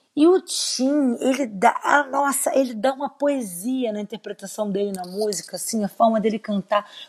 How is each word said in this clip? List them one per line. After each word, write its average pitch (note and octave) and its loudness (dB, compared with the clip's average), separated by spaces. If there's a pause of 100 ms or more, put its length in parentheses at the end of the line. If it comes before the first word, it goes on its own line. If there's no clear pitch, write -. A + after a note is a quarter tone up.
(160)
E D4 6
o F4+ 8
Tim, C4+ 0
ele C4 0
dá, G#3+ 2
ah, C#4+ 6
nossa, C#4 0
ele B3+ 0
dá B3+ 2
uma C4+ -4
poesia B3 -2
na G#3 -6
interpretação G3+ -8
dele G3+ 0
na F#3 -8
música, G3 -4
assim, G#3 -4
a F#3+ 0
forma A3+ 0
dele A3 -2
cantar. G3+ -4 (240)